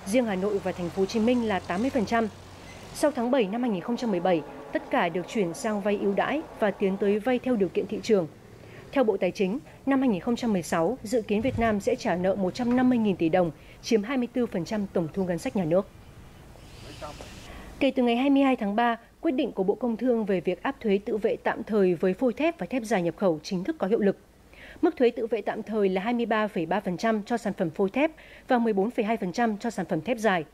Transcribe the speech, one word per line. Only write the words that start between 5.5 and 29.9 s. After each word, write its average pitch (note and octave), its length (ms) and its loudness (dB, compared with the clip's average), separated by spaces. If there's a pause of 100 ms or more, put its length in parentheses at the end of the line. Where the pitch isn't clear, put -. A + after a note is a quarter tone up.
sang G#3+ 260 -4
vay G3+ 220 0
ưu G3+ 120 2
đãi A#3+ 280 0 (160)
và G#3 120 2
tiến G3 260 0
tới G#3 220 2
vay B3 200 0
theo B3+ 180 0
điều F#3+ 120 2
kiện G3 180 -2
thị G3 160 -6
trường. F#3+ 240 2 (680)
Theo C4+ 120 4
Bộ G3+ 120 2
Tài F#3 140 2
chính, G3 280 0 (280)
năm C4+ 140 4
hai C4+ 80 2
nghìn F#3 120 2
không A#3+ 160 0
trăm A3+ 160 -2
mười F3+ 100 2
sáu, F3+ 400 0
dự A3 200 0
kiến G#3+ 180 0
Việt A#3+ 180 -2
Nam A3 220 2
sẽ A#3 140 0
trả G#3 220 -2
nợ F#3 180 2
một F#3 200 -2
trăm A#3+ 220 0
năm B3+ 120 4
mươi B3 100 4
nghìn G#3 180 2
tỷ E3 120 2
đồng, F3 220 4 (320)
chiếm A3 200 2
hai C4+ 140 -4
mươi A#3+ 160 0
tư A#3+ 140 0
phần F3 180 -4
trăm G#3 220 -4
tổng E3+ 260 -2
thu F#3+ 120 -2
ngân E3+ 140 -2
sách B3+ 180 -4
nhà F#3 80 2
nước. F3 240 2 (1900)
Kể C4+ 160 4
từ B3+ 60 2
ngày A#3 140 4
hai C#4 140 2
mươi C#4 120 6
hai C4 140 4
tháng G3+ 200 -2
ba, A#3+ 200 2 (240)
quyết D#4+ 100 0
định C4 220 -2
của F#3+ 120 -2
Bộ G3 100 2
Công A#3 220 -2
Thương A3+ 280 0
về F#3 160 0
việc F3+ 220 -2
áp C4+ 180 -4
thuế G3+ 240 2
tự A#3 120 -2
vệ G3+ 200 0
tạm - 260 -2
thời G3 320 4
với F#3 200 2
phôi B3 180 2
thép E4 260 -2
và F3 80 -6
thép A#3 160 -4
dài G#3 200 0
nhập E3+ 140 0
khẩu E3 260 2
chính F#3 220 -4
thức D#4+ 140 -2
có F#3+ 80 -2
hiệu G#3+ 140 2
lực. G3 180 2 (640)
Mức E4 140 2
thuế A#3 140 4
tự A#3 160 -4
vệ G#3+ 160 -2
tạm G#3 200 -4
thời G#3 260 0
là F#3 120 0
hai A#3 140 -2
mươi A#3 120 0
ba G#3+ 220 2
phẩy E3+ 180 -2
ba F3+ 140 0
phần F3+ 160 -2
trăm A3 260 0
cho A#3+ 140 -2
sản G#3 160 -2
phẩm - 180 -2
phôi G3 200 0
thép D4+ 200 2 (380)
và B3+ 100 4
mười A#3 140 2
bốn G3 180 2
phẩy A#3 140 -2
hai A3 120 0
phần F3+ 160 -4
trăm A3+ 260 0
cho A#3 120 -4
sản F3+ 160 -6
phẩm D#3+ 140 0